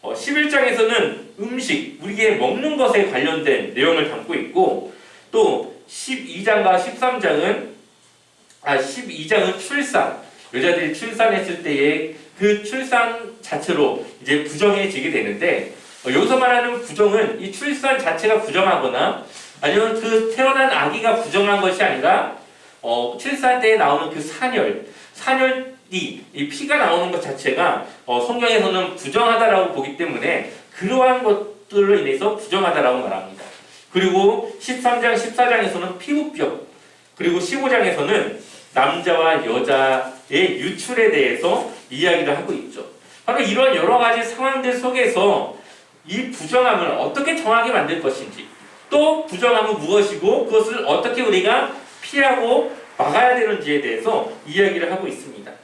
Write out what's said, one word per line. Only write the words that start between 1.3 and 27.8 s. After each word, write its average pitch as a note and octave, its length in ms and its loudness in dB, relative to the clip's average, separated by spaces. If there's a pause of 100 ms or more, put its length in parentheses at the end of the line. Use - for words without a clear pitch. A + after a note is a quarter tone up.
음식, - 600 -4
우리의 G3+ 360 0
먹는 C4+ 400 0
것에 G#3+ 340 2
관련된 D3 640 0
내용을 D3+ 360 2
담고 - 240 -8
있고 - 600 -2 (380)
또 - 560 0
십이 G#3 560 -10
장과 F#3+ 340 4
십삼 B3 400 -2
장은, F3+ 520 -2 (920)
아, C#3+ 180 0
십이 E3 460 -8
장은 F#3+ 320 2
출산, - 600 -2 (360)
여자들이 E3+ 400 0
출산했을 G#3 680 -2
때의 D3+ 500 0 (240)
그 G#3 260 2
출산 A#3 800 -2
자체로 - 640 -2 (160)
이제 D3 220 0
부정해지게 G3 680 0
되는데 - 640 -2 (320)
어, B2 40 -4
여기서 A3+ 280 2
말하는 B3 420 2
부정은 G3+ 580 2
이 F#3+ 140 -10
출산 C4+ 460 -2
자체가 A3 420 0
부정하거나 - 840 0 (340)
아니면 A3 400 2
그 A3+ 340 2
태어난 C4+ 360 4
아기가 - 460 0
부정한 G3+ 440 0
것이 F#3+ 220 0
아니라 - 560 0 (420)
어, A#2+ 400 -2
출산 B3+ 400 0
때에 A3 160 4
나오는 D#3+ 340 2
그 D#3+ 80 -8
산혈, G3+ 680 -4 (260)
산혈이, C4 1200 -4
이 D3 160 -6
피가 - 300 -2
나오는 F3 340 0
것 - 80 -4
자체가, - 680 -2 (200)